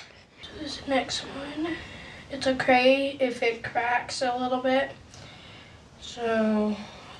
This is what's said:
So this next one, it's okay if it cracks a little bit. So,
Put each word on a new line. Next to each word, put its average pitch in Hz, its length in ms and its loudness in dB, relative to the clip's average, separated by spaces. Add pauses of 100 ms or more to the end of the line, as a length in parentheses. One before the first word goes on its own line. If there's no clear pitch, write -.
(420)
So - 80 -14 (120)
this 294 260 -8
next 269 340 0
one, 294 540 -6 (560)
it's 269 160 -2
okay 262 720 6
if 254 240 0
it 233 200 2
cracks 240 580 0
a 247 180 0
little 254 220 0
bit. 262 300 2 (1120)
So, 214 720 2 (440)